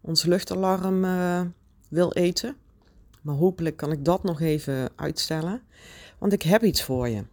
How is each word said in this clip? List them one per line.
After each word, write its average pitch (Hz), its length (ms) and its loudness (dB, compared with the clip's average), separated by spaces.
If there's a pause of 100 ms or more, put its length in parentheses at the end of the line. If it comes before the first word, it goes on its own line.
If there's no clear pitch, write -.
Ons 165 240 -2
luchtalarm, 185 800 2
eh, 180 360 0 (480)
wil 170 240 2
eten. 180 440 -2 (680)
Maar 147 120 -4
hopelijk 165 420 0
kan 151 160 -4
ik 143 120 -6
dat 175 180 2
nog 165 180 -2
even 147 560 -2
uitstellen. 160 680 -4 (560)
Want 202 140 2
ik 202 100 0
heb 190 200 4
iets 208 200 2
voor 123 260 -2
je. 107 240 -4